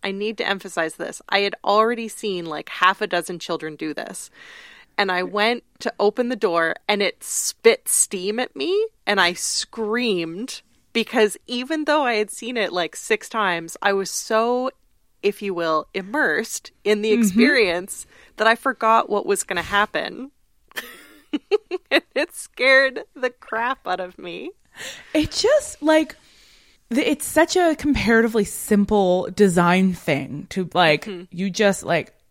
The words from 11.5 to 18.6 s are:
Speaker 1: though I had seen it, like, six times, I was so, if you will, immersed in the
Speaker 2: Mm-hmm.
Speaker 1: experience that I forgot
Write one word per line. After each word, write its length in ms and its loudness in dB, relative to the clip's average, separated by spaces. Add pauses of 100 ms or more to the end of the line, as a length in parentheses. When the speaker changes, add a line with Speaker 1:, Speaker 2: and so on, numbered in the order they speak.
Speaker 1:
though 180 2
I 120 0
had 140 -2
seen 280 -10
it, 160 -2
like, 240 -2
six 320 -2
times, 520 -2
I 120 2
was 180 -2
so, 580 0 (540)
if 180 -2
you 120 -4
will, 400 -2
immersed 800 -2 (120)
in 180 2
the 120 2
Speaker 2:
Mm-hmm. 80 4
Speaker 1:
experience 840 2 (320)
that 80 2
I 100 6
forgot 540 2